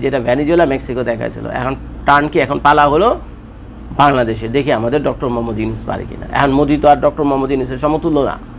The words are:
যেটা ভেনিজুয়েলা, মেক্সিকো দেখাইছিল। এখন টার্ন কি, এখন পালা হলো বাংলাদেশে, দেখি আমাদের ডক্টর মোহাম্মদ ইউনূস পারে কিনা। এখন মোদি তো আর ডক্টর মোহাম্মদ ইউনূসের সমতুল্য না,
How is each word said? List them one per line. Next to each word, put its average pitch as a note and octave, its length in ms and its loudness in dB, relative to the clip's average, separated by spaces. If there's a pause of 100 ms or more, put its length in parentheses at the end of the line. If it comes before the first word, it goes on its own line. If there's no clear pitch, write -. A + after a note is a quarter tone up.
যেটা C3+ 140 0
ভেনিজুয়েলা, D3 460 2
মেক্সিকো C3 380 -2
দেখাইছিল। A#2 420 -4 (140)
এখন B2+ 140 -2 (340)
টার্ন C#3+ 240 6
কি, F3 140 0
এখন C#3+ 200 -2
পালা D3 280 6
হলো F#3 160 4 (880)
বাংলাদেশে, A#2+ 580 2
দেখি C#3 240 2
আমাদের A#2+ 240 0
ডক্টর C3+ 300 -2
মোহাম্মদ A#2 260 -4
ইউনূস A2+ 300 -4
পারে F#2+ 200 -6
কিনা। - 160 -12 (120)
এখন C3+ 140 4
মোদি C#3+ 260 2
তো D3 100 2
আর C#3+ 180 8
ডক্টর D3 180 0
মোহাম্মদ C3+ 280 0
ইউনূসের C3 320 -2
সমতুল্য D3+ 340 0 (120)
না, D#2 60 -6 (240)